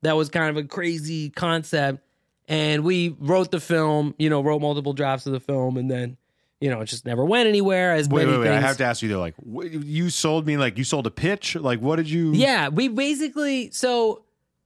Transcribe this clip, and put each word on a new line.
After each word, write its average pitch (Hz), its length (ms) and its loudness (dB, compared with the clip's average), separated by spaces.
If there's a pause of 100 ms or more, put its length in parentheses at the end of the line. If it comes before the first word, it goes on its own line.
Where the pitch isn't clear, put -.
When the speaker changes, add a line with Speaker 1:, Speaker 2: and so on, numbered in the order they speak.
Speaker 1:
that 156 140 2
was 151 140 0
kind 160 180 0
of 151 80 -2
a 147 100 -4
crazy 160 640 -4
concept. 156 720 -2 (460)
And 151 360 0
we 175 360 2
wrote 175 300 2
the 170 100 -2
film, 156 580 0
you 156 120 2
know, 147 100 2
wrote 151 220 0
multiple 143 320 -2
drafts 135 320 -2
of 135 60 -2
the 131 80 -2
film, 127 360 -2
and 127 140 -2
then, 123 260 -6 (440)
you 143 100 0
know, 113 100 -2
it 110 60 -6
just - 180 -10
never 120 220 0
went 226 220 4
anywhere. 190 440 2
As 151 160 2
Speaker 2:
Wait, 139 160 4
Speaker 1:
many 131 140 4
Speaker 2:
wait, 117 60 2
wait. 107 60 4
I 107 40 4
Speaker 1:
things. 135 140 4
Speaker 2:
have - 100 0
to 135 60 0
ask 120 180 0
you 113 80 -2
though. 98 100 0
Like, 85 160 -4
wh-, 131 340 -12
you 156 380 -2
sold 156 380 0
me, 151 100 2
like, 123 220 0
you 131 60 -2
sold 135 240 -2
a - 20 -2
pitch. - 460 -2
Like, 123 240 0
what 147 160 0
did 160 120 0
you? 160 240 0
Speaker 1:
Yeah, 208 360 2
we 185 200 0
basically, 277 840 -2
so 240 520 0 (420)